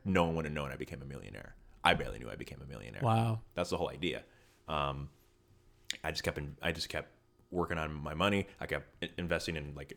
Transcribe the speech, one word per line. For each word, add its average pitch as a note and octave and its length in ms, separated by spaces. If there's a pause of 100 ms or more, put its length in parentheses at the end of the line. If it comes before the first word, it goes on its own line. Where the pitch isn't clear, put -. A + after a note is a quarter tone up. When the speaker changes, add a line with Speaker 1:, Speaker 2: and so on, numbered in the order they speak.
Speaker 1:
no F#2 200
one E2 120
would D#2+ 100
have D2+ 80
known D2 180
I C2 40
became - 260
a C2+ 40
millionaire. G#1 480 (300)
I F2 100
barely C2 240
knew A1+ 120
I G1+ 60
became - 260
a C#2 40
millionaire." G#1+ 360
Speaker 2:
Wow. A2+ 380 (140)
Speaker 1:
That's F2 160
the F2+ 60
whole E2 140
idea. C2+ 320 (460)
Um, C#2+ 420 (920)
I D#2+ 80
just D#2+ 140
kept E2+ 140
in, D2 240
I E2+ 100
just - 160
kept - 220 (400)
working F2 280
on D#2 140
my D2+ 220
money. G2 340 (120)
I - 60
kept D2 200 (180)
i-, E2 120
investing E2+ 380
in, D2 220
like, C#2+ 200